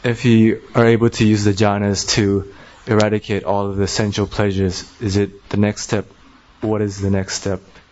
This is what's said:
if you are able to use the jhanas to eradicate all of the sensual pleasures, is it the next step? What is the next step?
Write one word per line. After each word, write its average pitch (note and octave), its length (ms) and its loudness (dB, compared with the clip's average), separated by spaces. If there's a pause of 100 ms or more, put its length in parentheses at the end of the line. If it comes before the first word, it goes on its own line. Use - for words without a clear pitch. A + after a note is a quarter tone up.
if A#2+ 220 -4
you A2+ 380 4 (120)
are A#2 120 4
able A#2 240 4
to A2+ 160 0
use G#2+ 180 2
the G#2 80 2
jhanas G2+ 600 0
to G2 400 0 (320)
eradicate G#2+ 580 0
all G2+ 240 -2
of G2 80 -6
the G2 120 0
sensual G#2 380 -2
pleasures, F#2+ 640 -2 (120)
is G2 140 -2
it G2 340 -4
the - 60 -4
next G#2 260 0
step? G2+ 240 -4 (540)
What G#2+ 200 -2
is G2+ 200 -4
the G2 100 -2
next F#2+ 240 -2
step? F#2+ 260 -6 (320)